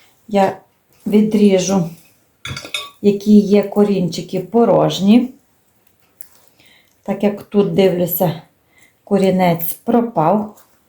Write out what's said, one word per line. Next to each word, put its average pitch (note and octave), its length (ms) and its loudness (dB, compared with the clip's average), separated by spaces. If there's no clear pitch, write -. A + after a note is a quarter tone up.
я G3 260 0
відріжу, G3 840 0
які G#3 380 4
є G3+ 240 2
корінчики F#3 760 -2
порожні. F#3+ 880 2
Так G3+ 200 -6
як - 200 -4
тут, G3 300 -2
дивлюся, F3 680 -2
корінець F#3 720 0
пропав, G#3+ 880 -2